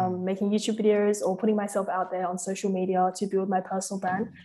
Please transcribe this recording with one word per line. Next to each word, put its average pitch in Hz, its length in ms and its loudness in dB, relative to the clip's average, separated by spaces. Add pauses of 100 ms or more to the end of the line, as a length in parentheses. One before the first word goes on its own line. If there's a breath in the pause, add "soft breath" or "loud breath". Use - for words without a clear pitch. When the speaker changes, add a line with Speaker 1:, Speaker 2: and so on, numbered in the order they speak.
(200)
Speaker 1:
Mm. 180 60 -4
Speaker 2:
making 196 260 0
YouTube 214 280 0
videos 208 420 4
or 185 160 0
putting 214 180 2
myself 202 320 -2
out 180 240 -2
there 185 160 -2
on 180 100 -4
social 190 340 -4
media 185 440 2
to 208 120 -4
build 190 200 0
my 185 140 2
personal 190 400 -4
brand 190 280 -2 (160 loud breath)